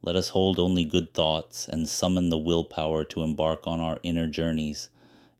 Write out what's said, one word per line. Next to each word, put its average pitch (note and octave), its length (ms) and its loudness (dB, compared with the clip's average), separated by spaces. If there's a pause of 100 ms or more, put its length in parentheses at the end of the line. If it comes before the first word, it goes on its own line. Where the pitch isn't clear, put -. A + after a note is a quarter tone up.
Let F2 140 -2
us F#2 140 2
hold F#2+ 280 4
only F2 260 4
good E2 300 0
thoughts D#2+ 540 -2
and D#2+ 200 -4
summon F#2 420 0
the E2 100 2
willpower D#2+ 680 0
to - 160 -6
embark D#2+ 460 -2
on E2 120 0
our D#2+ 220 -4
inner E2 240 -2
journeys, D#2 640 -4 (500)